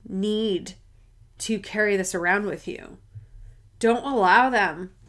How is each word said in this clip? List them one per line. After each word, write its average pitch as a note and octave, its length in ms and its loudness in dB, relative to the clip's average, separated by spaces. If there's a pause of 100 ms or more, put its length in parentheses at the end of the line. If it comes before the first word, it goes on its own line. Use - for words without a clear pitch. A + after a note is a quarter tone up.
need G#3 680 -2 (640)
to A3 200 -4
carry G#3 380 0
this F#3 180 -2
around F3+ 300 0
with - 220 -8
you. - 300 -12 (800)
Don't A#3 280 2
allow A#3+ 440 6
them F#3 420 0 (180)